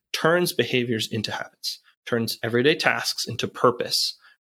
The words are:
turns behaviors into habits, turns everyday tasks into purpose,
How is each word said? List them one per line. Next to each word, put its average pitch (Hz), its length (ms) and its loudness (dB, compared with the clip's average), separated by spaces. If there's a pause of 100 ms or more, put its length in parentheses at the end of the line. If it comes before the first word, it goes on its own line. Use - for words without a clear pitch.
(120)
turns 170 400 2
behaviors 120 580 0
into 110 220 -4
habits, - 480 -10 (260)
turns 113 360 -2
everyday 123 340 2
tasks 117 500 0
into 123 220 -4
purpose, - 680 0 (280)